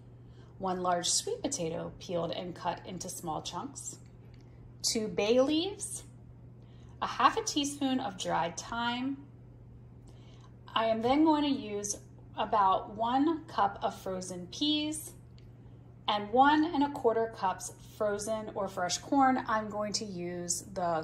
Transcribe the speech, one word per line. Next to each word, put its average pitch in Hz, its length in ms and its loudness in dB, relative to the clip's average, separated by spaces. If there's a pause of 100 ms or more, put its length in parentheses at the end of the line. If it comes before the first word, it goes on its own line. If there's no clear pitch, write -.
(600)
one 185 220 -2
large 175 280 2
sweet - 320 0
potato 170 560 -4
peeled 170 320 -4
and 180 240 -6
cut - 320 -4
into 185 240 -10
small 160 320 -6
chunks, - 560 -10 (840)
two 214 240 0
bay 208 320 4
leaves, 320 640 0 (1000)
a 190 40 -4
half 262 280 4
a 453 60 0
teaspoon 277 580 -2
of 196 160 -6
dried 170 400 -2
thyme. 240 600 -4 (1600)
I 226 100 4
am 220 160 2
then 277 240 6
going 302 160 6
to 285 80 2
use 208 480 -4 (400)
about 208 580 4
one 269 500 2
cup 202 360 0
of 214 180 -4
frozen 185 520 -6
peas 302 600 -2 (920)
and 208 240 -2
one 285 320 8
and 311 200 2
a 285 80 0
quarter 226 440 2
cups - 380 -4 (240)
frozen 214 560 -2
or 202 140 -2
fresh 180 320 -2
corn. 262 480 4
I'm 220 200 0
going 208 260 -4
to 220 120 -4
use 175 560 -4 (140)
the 170 280 0